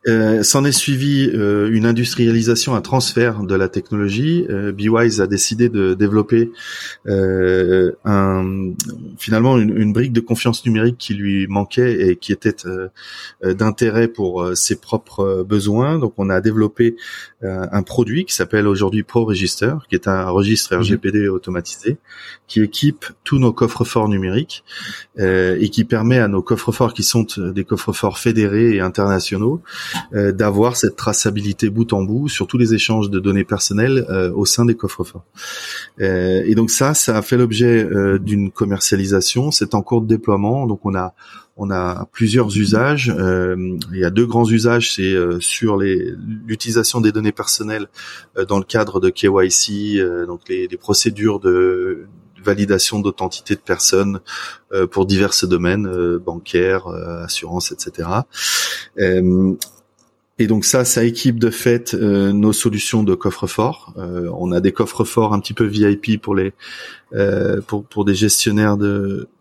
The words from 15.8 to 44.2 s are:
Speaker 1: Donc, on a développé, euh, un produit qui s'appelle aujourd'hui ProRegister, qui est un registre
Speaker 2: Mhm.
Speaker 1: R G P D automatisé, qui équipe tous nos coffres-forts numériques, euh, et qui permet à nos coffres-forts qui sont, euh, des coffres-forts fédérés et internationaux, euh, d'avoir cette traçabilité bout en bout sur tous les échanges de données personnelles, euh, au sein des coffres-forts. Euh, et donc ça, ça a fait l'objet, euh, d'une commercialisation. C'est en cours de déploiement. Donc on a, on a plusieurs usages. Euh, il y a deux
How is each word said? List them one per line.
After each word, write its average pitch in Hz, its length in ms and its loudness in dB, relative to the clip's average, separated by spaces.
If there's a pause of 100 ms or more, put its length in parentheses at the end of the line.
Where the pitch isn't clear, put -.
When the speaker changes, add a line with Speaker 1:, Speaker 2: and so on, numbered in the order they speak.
Speaker 1:
Donc, 120 200 -2
on 98 100 -2
a 92 140 0
développé, 110 540 2 (460)
euh, 92 300 -6
un 101 100 0
produit 123 440 -2
qui - 80 -6
s'appelle 104 320 0
aujourd'hui 101 380 0
ProRegister, 107 720 0 (120)
qui - 60 -4
est 87 120 0
un 95 220 0
registre 101 460 2
Speaker 2:
Mhm. 107 60 2
Speaker 1:
R 110 40 0
G 98 140 0
P 98 140 -2
D 104 160 2
automatisé, 92 680 -4 (500)
qui - 140 0
équipe 139 460 0 (160)
tous 143 160 0
nos 120 160 4
coffres-forts 113 560 0
numériques, 98 540 -2 (540)
euh, 92 400 2
et 104 120 0
qui - 140 0
permet 120 340 2
à 110 100 4
nos 98 140 0
coffres-forts 117 500 0
qui - 120 -4
sont, 110 220 2 (120)
euh, 92 140 -4
des 98 120 -2
coffres-forts 101 540 -2
fédérés 110 560 2
et 95 60 2
internationaux, 98 840 0 (500)
euh, 101 200 2
d'avoir 104 420 0
cette - 220 -2
traçabilité 104 720 -2
bout 113 220 -2
en 98 100 0
bout 117 260 -2
sur - 200 -4
tous 131 100 -4
les 113 160 4
échanges 104 360 0
de 95 100 -2
données 98 240 0
personnelles, 113 680 0
euh, 92 220 0
au 101 120 0
sein 117 200 2
des 117 100 4
coffres-forts. 92 500 -8 (760)
Euh, 92 440 0
et 104 120 4
donc 113 160 2
ça, 139 220 2
ça 117 220 0
a 104 60 0
fait 123 140 0
l'objet, 117 480 4
euh, 98 340 2
d'une 101 320 0
commercialisation. 98 1040 0
C'est - 200 -2
en 104 100 0
cours 117 180 0
de 113 80 -4
déploiement. 110 580 0
Donc 104 180 -4
on 98 120 -2
a, 92 180 -4 (420)
on 101 140 -6
a 90 400 -4
plusieurs 107 480 0
usages. 120 580 2
Euh, 92 600 -2 (160)
il 95 80 -4
y 90 40 2
a 87 60 2
deux 113 160 2